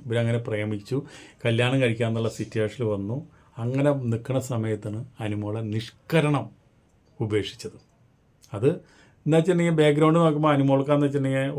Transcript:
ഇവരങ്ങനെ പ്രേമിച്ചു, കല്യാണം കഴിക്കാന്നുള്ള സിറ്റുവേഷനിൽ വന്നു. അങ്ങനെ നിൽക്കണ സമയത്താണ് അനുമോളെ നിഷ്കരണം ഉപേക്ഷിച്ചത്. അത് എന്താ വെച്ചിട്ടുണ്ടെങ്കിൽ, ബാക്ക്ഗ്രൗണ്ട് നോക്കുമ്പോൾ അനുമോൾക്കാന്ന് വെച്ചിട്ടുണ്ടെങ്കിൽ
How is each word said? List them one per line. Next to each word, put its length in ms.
ഇവരങ്ങനെ 420
പ്രേമിച്ചു, 500
കല്യാണം 400
കഴിക്കാന്നുള്ള 540
സിറ്റുവേഷനിൽ 560
വന്നു. 220
അങ്ങനെ 280
നിൽക്കണ 260
സമയത്താണ് 480
അനുമോളെ 360
നിഷ്കരണം 720
ഉപേക്ഷിച്ചത്. 540
അത് 120
എന്താ 120
വെച്ചിട്ടുണ്ടെങ്കിൽ, 400
ബാക്ക്ഗ്രൗണ്ട് 440
നോക്കുമ്പോൾ 340
അനുമോൾക്കാന്ന് 500
വെച്ചിട്ടുണ്ടെങ്കിൽ 520